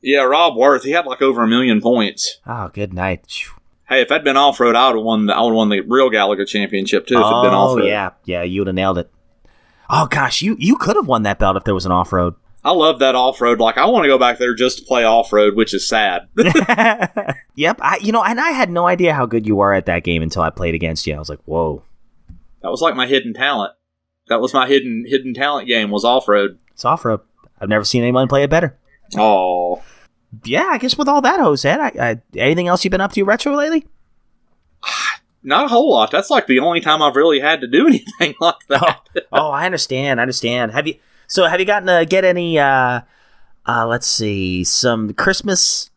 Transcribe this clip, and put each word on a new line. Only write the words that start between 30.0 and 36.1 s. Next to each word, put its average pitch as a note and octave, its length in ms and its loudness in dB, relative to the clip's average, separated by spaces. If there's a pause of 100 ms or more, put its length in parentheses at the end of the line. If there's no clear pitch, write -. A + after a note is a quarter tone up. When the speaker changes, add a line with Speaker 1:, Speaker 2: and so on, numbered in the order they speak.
Speaker 2:
Yeah, C#3+ 280 -2
I B3 60 -2
guess B3+ 200 -4
with C#4+ 100 -2
all C#4+ 120 2
that, C#4+ 180 2
Jose, D3 320 2
I, C#4 160 -2 (140)
I, A#2 200 -4 (160)
anything D#3+ 300 0
else F3 180 0
you've F#3+ 60 0
been F#3+ 120 -2
up G3+ 100 -4
to G3+ 120 -2
retro C4 300 0
lately? D4+ 360 -2
Speaker 1:
<sighs> - 40 -20 (1500)
Not D#3+ 240 0
a - 20 -4
whole A#3+ 220 4
lot. A2 200 4